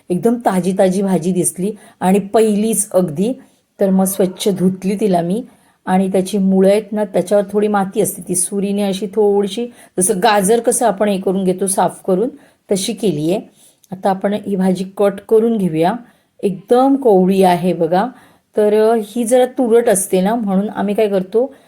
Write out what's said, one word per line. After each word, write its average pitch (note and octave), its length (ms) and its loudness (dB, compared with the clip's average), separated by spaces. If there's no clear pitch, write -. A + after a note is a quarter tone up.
एकदम F3+ 260 0
ताजी F#3+ 440 -2
ताजी F#3+ 220 2
भाजी F#3 300 0
दिसली F3 400 -2
आणि F#3 200 2
पहिलीच G#3+ 720 0
अगदी. F#3 420 0
तर G3+ 100 2
मग F#3+ 140 2
स्वच्छ F#3+ 460 -2
धुतली F#3 500 -2
तिला F#3 220 2
मी F#3 220 -2
आणि F#3+ 260 0
त्याची F#3+ 260 -2
मुळं F#3+ 320 4
आहेत G#3+ 220 0
ना G#3+ 120 -2
त्याच्यावर G3+ 480 0
थोडी G#3 160 0
माती G3+ 340 -2
असते, - 260 -4
ती F3+ 80 -4
सुरीने G3+ 460 -4
अशी G3+ 260 -4
थोडीशी G3+ 600 0
जसं F#3 180 0
गाजर G#3 420 2
कसं A#3+ 280 0
आपण G#3 220 0
हे F#3+ 100 -2
करून G3 240 -2
घेतो F#3 240 -2
साफ F#3 400 -2
करून G3 220 0
तशी G3+ 220 -4
केली D#3+ 380 -2
आहे. A3 100 -2
आता F#3+ 180 -4
आपण G3 240 -2
ही G3+ 220 -6
भाजी F#3 300 0
कट G3+ 160 2
करून A3+ 280 2
घेऊया. E3+ 360 0
एकदम B3 520 2
कोवळी G3 480 2
आहे F3+ 300 2
बघा. E3+ 340 0
तर, G#3+ 340 4
अ, A#3 40 2
ही A#3+ 180 -6
जरा B3 220 2
तुरट A#3+ 440 2
असते F#3 320 0
ना G3+ 140 0
म्हणून G3+ 340 -2
आम्ही G3+ 260 -4
काय A3 120 2
करतो G3+ 480 -2